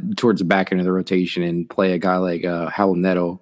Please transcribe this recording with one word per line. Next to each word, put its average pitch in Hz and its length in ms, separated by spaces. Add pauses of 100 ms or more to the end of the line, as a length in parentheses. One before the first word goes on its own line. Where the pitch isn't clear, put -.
(180)
towards 110 220
the 95 60
back 95 260
end 92 100
of 90 40
the 92 60
rotation 92 520
and 85 260
play 95 240
a 90 60
guy 92 180
like, 87 260
uh, 85 280
Raul 98 240
Neto, 90 460